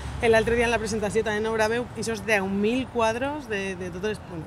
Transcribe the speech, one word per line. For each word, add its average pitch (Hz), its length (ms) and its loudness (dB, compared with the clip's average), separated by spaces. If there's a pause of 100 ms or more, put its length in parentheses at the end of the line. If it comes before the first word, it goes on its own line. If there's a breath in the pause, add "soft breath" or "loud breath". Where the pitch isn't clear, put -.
(200 loud breath)
L'altre 226 360 6
dia 240 100 4
en 240 60 2
la 226 100 2
presentació 214 400 0
també 214 180 0
nombràveu 220 440 0 (100)
aquests 220 320 -4
deu 202 240 2
mil 214 400 2
quadros 240 580 0
de, 196 280 -4
de 180 140 -6
totes 190 260 -4
les... - 120 -12
Bueno, 160 180 -10